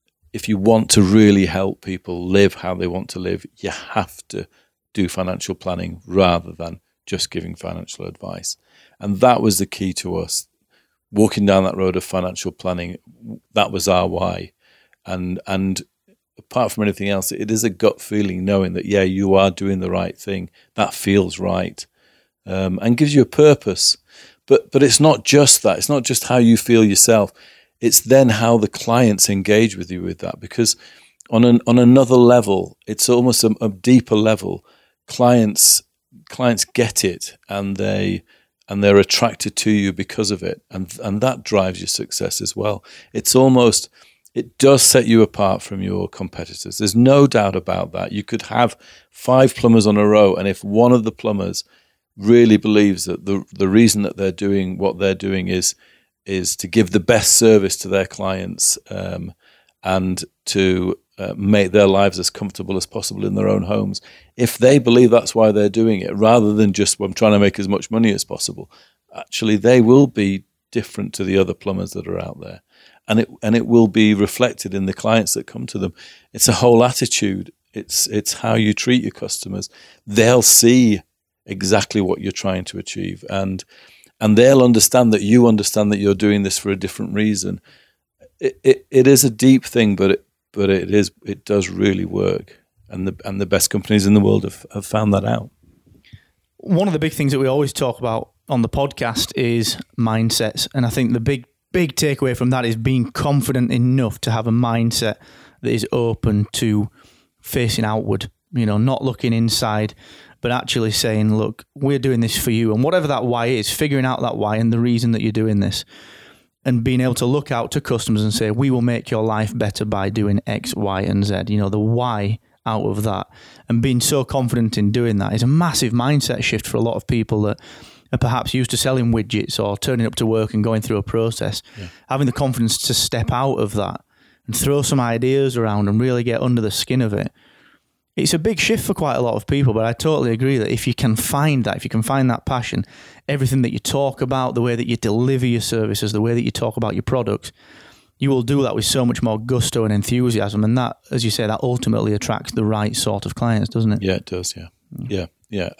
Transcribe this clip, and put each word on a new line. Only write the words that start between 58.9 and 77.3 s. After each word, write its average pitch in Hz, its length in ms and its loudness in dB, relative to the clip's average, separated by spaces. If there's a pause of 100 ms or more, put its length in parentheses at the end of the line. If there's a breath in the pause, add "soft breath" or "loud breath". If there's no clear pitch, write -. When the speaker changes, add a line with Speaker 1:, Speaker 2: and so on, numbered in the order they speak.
Speaker 1:
and 92 420 -2 (200)
to, 92 520 0 (220)
uh, 98 180 -10
make 98 360 2
their 101 160 6
lives 98 300 2
as 110 120 -4
comfortable 98 460 -8
as 92 100 -4
possible 101 380 -8
in 98 100 -4
their 101 140 0
own 101 160 0
homes. 101 360 -4 (360 soft breath)
If 120 220 -2
they 127 200 6
believe 120 320 6
that's 113 240 2
why 110 160 4
they're 104 180 2
doing 110 320 0
it, - 160 -8
rather 107 360 4
than 104 200 4
just, 98 260 0
"Well, 101 100 -4
I'm 92 60 -8
trying 107 180 2
to 104 60 4
make 101 200 2
as 98 100 -6
much 98 220 -4
money 110 220 2
as 98 120 -6
possible," - 460 -10 (440 soft breath)
actually, - 420 -2
they 120 240 6
will 127 260 8
be 98 380 -4 (260)
different 104 440 -8
to 98 100 -8
the 95 140 0
other 90 160 0
plumbers 92 380 -8
that 90 160 -10
are 90 120 -6
out 90 200 -12
there. 92 220 -16 (440 soft breath)
And 110 140 2
it, - 100 -2 (120)
and 110 120 0
it 117 120 0
will 117 220 6
be 107 260 4
reflected 101 580 -2
in 98 140 -4
the 98 80 -4
clients 110 400 0
that - 120 -8
come 123 200 -12
to - 120 -10
them. 92 160 -6 (380 soft breath)
It's - 160 0
a 120 40 4
whole 120 320 6
attitude. 101 680 -2 (200)